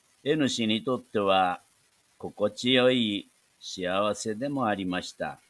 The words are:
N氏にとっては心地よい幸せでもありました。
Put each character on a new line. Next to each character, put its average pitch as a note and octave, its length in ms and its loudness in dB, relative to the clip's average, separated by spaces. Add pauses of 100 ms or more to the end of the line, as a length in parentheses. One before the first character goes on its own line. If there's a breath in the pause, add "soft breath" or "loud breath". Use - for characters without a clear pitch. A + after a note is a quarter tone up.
(240)
N C#3+ 260 2
氏 A#2+ 160 -2
に A2 180 0
と B2+ 140 -2
っ - 60 -12
て - 160 -4
は F#2+ 420 2 (560)
心 G2+ 320 -4
地 B2 240 0
よ B2+ 180 6
い A2 380 0 (300)
幸 F#2+ 560 -2
せ A2 180 -6
で B2+ 160 -6
も C3+ 160 -2
あ G#2 80 2
り G2 120 -4
ま F2+ 180 -2
し - 100 -14
た。 D2 240 -8 (120)